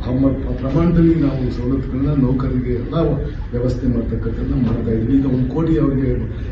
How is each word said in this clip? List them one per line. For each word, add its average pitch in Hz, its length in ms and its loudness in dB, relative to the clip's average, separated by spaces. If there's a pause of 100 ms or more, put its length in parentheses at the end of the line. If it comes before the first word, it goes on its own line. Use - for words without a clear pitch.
ಆ 123 40 -2
ಮ-, 131 140 2
ಆ - 260 0
ಪ್ರಮಾಣದಲ್ಲಿ 165 640 4
ನಾವು 139 360 0
ಸವಲತ್ತುಗಳನ್ನ 135 720 0
ನೌಕರರಿಗೆ 123 520 0
ಎಲ್ಲ - 200 -4 (580)
ವ್ಯವಸ್ಥೆ 123 360 -2
ಮಾಡ್ತಕ್ಕಂಥದ್ದನ್ನ 120 760 -2
ಮಾಡ್ತಾ 110 260 0
ಇದ್ವಿ. 117 260 2
ಈಗ 135 80 2
ಒಂದ್ 127 240 0
ಕೋಟಿ 160 280 0
ಅವ್ರಿಗೆ 131 500 0 (240)